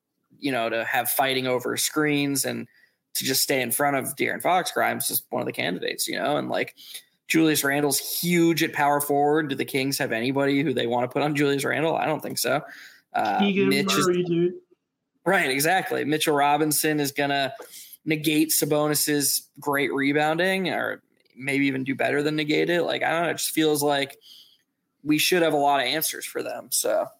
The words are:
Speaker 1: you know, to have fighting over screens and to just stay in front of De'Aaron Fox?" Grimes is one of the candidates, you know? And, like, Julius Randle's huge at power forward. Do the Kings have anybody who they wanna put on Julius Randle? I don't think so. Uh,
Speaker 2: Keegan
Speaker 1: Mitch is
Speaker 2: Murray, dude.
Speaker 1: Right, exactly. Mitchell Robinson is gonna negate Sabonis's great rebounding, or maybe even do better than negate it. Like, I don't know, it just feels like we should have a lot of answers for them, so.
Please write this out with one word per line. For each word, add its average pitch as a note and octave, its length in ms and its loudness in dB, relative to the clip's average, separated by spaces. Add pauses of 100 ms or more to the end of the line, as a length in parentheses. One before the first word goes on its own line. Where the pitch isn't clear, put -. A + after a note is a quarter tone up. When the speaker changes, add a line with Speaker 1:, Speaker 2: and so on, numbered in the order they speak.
(400)
Speaker 1:
you C#3 120 -4
know, A#2 180 0
to A2+ 160 -2
have A#2+ 240 -2
fighting C3 360 0
over B2 320 -2
screens C#3+ 680 0
and A#2 220 -6 (480)
to - 100 -4
just B2+ 180 0
stay C3+ 180 0
in A#2 100 -4
front C#3+ 260 0
of - 180 -4
De'Aaron - 260 -4
Fox?" E3+ 300 0
Grimes A#2 400 -2
is A#2+ 180 -2
one B2 120 -4
of A#2+ 40 -4
the A#2+ 80 -6
candidates, - 540 -4
you - 100 -6
know? C#3 200 -2
And, C3 120 -4
like, G#2 260 -4 (520)
Julius D#3 360 4
Randle's C#3 360 2
huge E3+ 640 2
at D#3+ 100 -2
power C#3+ 260 2
forward. D3 500 2
Do C3+ 60 -2
the C3 100 -4
Kings C3+ 340 -2
have B2+ 120 -2
anybody C#3 520 0
who C3 100 0
they B2 140 0
wanna B2 200 0
put C3+ 140 -2
on D3+ 140 0
Julius C#3 280 2
Randle? C#3+ 320 0
I - 120 0
don't D3+ 140 -2
think - 180 -8
so. C3 220 0 (520)
Uh, G#2+ 260 0
Speaker 2:
Keegan G3 300 2
Speaker 1:
Mitch F#3+ 240 2
is - 140 2
Speaker 2:
Murray, F3+ 160 2
dude. E3+ 300 0 (720)
Speaker 1:
Right, F3 260 2
exactly. C#3 540 0
Mitchell D3+ 300 0
Robinson D3+ 640 2
is C#3 120 0
gonna C#3 420 0 (520)
negate D#3 460 2
Sabonis's D3+ 960 0 (120)
great C#3 340 0
rebounding, D#3 760 2
or A2 340 -4 (340)
maybe C#3 300 0
even C3 160 -2
do C3+ 100 -4
better B2+ 300 0
than D3+ 120 0
negate D3+ 360 0
it. F3 120 2
Like, C3 200 -2
I - 80 0
don't E3 120 0
know, D#3+ 60 0
it C3+ 80 -4
just - 140 -4
feels D3+ 320 2
like C#3+ 340 0 (840)
we D3+ 160 2
should F3 240 4
have D#3 100 4
a D3+ 40 2
lot C#3+ 240 4
of B2 40 0
answers D3+ 400 -4
for - 160 -8
them, A#2+ 300 -8
so. - 360 0 (120)